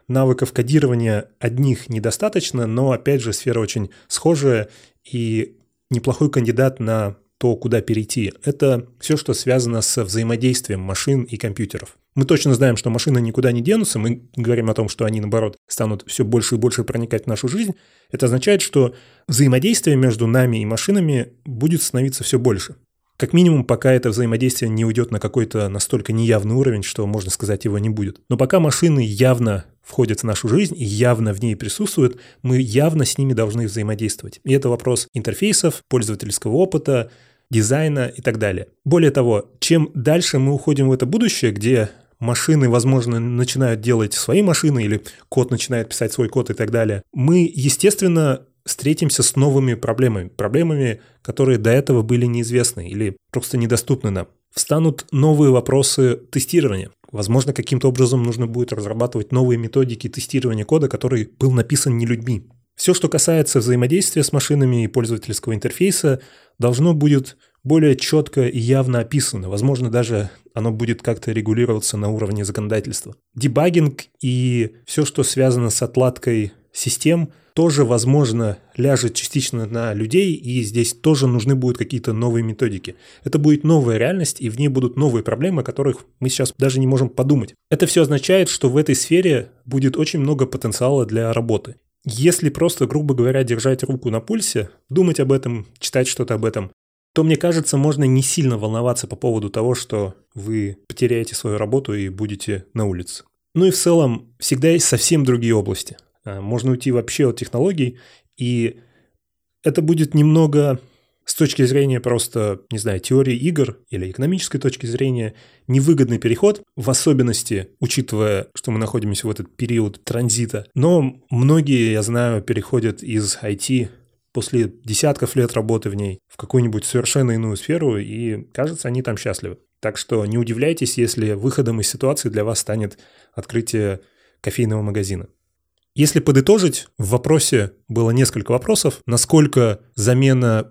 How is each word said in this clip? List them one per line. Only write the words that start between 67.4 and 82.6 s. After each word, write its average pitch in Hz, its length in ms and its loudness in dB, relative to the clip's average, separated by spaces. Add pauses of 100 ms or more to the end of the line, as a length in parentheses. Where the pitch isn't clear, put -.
более 151 320 4
четко 147 520 0
и - 120 -4
явно 127 400 2
описано. 113 500 -4
Возможно, 120 400 0
даже 110 400 0 (240)
оно 113 180 -2
будет 113 300 -4
как-то 113 300 -4
регулироваться 110 640 -2
на 104 120 -2
уровне 107 340 -4
законодательства. 104 720 -6 (200)
Дебагинг 147 680 0 (160)
и 123 540 0 (100)
все, 151 200 -2
что 147 180 -2
связано 123 460 2
с - 120 -2
отладкой 123 720 0 (180)
систем, 160 580 -2 (240)
тоже, 151 320 2
возможно, 117 720 0 (180)
ляжет 123 380 0
частично 120 540 -4
на 113 260 -4
людей, 151 400 0
и 123 300 -4
здесь 117 300 -2
тоже 139 340 2
нужны 123 260 0
будут 127 240 0
какие-то 120 340 -4
новые 117 320 0
методики. 104 520 -6 (280)